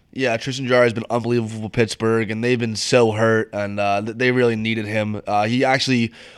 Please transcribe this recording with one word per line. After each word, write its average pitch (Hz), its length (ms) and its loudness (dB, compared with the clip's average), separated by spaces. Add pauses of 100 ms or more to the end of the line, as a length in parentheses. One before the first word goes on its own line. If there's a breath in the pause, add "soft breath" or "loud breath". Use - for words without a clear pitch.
(140)
Yeah, 123 220 -2
Tristan 127 320 -6
Jarry 123 200 6
has 117 60 0
been 110 160 -6
unbelievable 113 520 -2
for 107 80 -8
Pittsburgh, 113 640 0
and 110 120 -4
they've 123 160 2
been 113 160 -4
so 117 380 4
hurt, 110 400 2
and, 101 260 -6
uh, 101 220 0
th-, 110 160 -8
they 127 140 2
really 120 260 2
needed 113 280 -2
him. 104 400 -4
Uh, 104 200 0
he 123 180 0
actually 131 480 2 (260 loud breath)